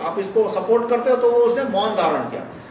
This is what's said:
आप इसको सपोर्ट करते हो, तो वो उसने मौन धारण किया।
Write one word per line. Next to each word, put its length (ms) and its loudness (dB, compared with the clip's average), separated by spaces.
आप 140 -6
इसको 320 0
सपोर्ट 400 0
करते 200 0
हो, 60 4
तो 140 2
वो 80 4
उसने 260 2
मौन 320 -2
धारण 340 0
किया। 100 -8